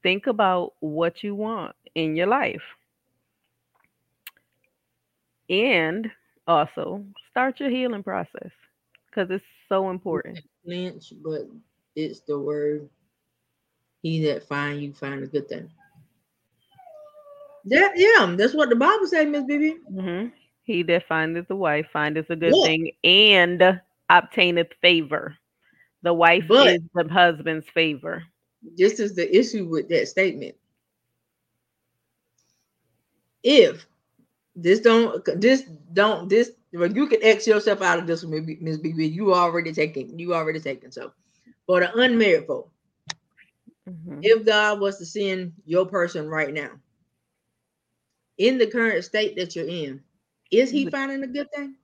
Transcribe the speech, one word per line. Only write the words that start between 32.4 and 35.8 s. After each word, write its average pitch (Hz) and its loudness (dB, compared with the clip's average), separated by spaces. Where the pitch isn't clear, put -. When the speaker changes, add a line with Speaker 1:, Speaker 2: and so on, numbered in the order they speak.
Speaker 2:
If 240 6
this 180 2
don't, 226 2
this 262 2